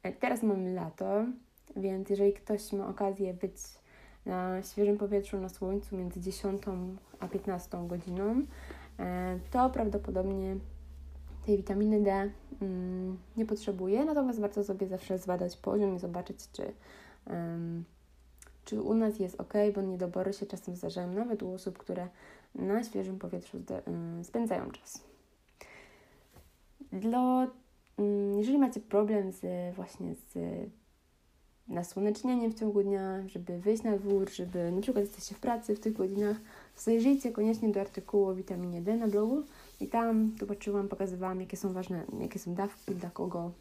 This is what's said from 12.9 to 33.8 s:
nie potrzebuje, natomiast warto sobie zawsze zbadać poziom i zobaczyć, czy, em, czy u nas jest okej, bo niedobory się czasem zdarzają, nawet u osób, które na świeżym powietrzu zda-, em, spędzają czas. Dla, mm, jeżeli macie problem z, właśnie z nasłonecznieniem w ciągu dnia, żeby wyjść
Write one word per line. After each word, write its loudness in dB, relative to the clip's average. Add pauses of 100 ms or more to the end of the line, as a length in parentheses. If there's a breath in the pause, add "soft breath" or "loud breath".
nie 2
potrzebuje, 2
natomiast 2
warto 0
sobie 0
zawsze -2
zbadać -2
poziom 2
i -4
zobaczyć, -6 (140)
czy, -6 (540 loud breath)
em, -4 (840)
czy -2
u 2
nas 4
jest -2
okej, 4
bo 0
niedobory 0
się -6
czasem -8
zdarzają, -4
nawet -2
u -4
osób, -8
które -6 (480 loud breath)
na 0
świeżym -4
powietrzu -8
zda-, -6
em, -6
spędzają -2
czas. -16 (1900 loud breath)
Dla, 4 (500)
mm, 2
jeżeli 4
macie 4
problem 2
z, -6
właśnie -8
z -12 (1300)
nasłonecznieniem 0
w -8
ciągu 4
dnia, 0
żeby -6
wyjść 2